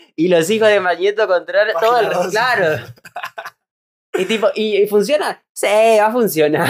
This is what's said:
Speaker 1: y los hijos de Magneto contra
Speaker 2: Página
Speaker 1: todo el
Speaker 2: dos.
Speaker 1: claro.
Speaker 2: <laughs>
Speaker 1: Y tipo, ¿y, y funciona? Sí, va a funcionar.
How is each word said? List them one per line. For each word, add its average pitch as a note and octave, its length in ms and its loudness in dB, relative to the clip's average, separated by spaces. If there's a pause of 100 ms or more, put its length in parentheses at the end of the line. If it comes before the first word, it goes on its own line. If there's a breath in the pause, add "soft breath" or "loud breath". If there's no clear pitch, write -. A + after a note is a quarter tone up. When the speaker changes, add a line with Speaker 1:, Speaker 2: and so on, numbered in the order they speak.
(160 soft breath)
Speaker 1:
y E3 120 0
los E3+ 220 2
hijos A3 180 2
de G#3 120 4
Magneto F#3+ 480 -2
contra F3 320 0 (120)
Speaker 2:
Página A3 80 -4
Speaker 1:
todo A#3 200 2
el G3 100 -2
Speaker 2:
dos. F3+ 200 -2
Speaker 1:
claro. G3+ 640 -2
Speaker 2:
<laughs> - 600 -18 (580)
Speaker 1:
Y F#3 120 -2
tipo, G#3+ 280 0
¿y, G#3+ 220 -2
y G3 100 2
funciona? G3+ 560 -2 (120)
Sí, - 120 -6
va G#3+ 420 4
a A3 40 -2
funcionar. D#3 580 0